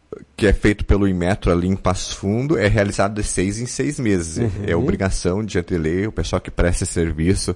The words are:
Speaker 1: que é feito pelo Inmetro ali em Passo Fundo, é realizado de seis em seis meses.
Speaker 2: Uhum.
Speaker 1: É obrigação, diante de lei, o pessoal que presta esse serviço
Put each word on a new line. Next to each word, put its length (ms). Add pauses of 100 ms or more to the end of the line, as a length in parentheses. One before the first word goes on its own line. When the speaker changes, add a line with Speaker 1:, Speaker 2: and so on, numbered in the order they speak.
(380)
Speaker 1:
que 100
é 60
feito 320
pelo 200
Inmetro 460
ali 160
em 80
Passo 400
Fundo, 420
é 100
realizado 480
de 120
seis 320
em 60
seis 340
meses. 380
Speaker 2:
Uhum. 280
Speaker 1:
É 80
obrigação, 720
diante 300
de 40
lei, 300
o 60
pessoal 280
que 80
presta 360
esse 80
serviço 640